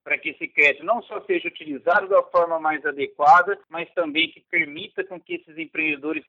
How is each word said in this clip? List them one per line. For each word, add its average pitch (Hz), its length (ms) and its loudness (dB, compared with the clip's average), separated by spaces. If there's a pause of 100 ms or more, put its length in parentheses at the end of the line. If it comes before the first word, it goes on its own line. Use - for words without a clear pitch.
para 147 160 -4
que 160 120 -6
esse 160 180 -10
crédito 143 340 2
não 214 220 0
só 202 220 -10
seja 175 240 -2
utilizado 165 580 0
da 185 160 6
forma 170 340 2
mais 156 280 -2
adequada, 151 840 2
mas 165 260 -10
também 160 380 -2
que - 80 -20
permita 160 640 -6
com 180 160 -14
que 175 140 -12
esses 160 240 -12
empreendedores 156 720 -4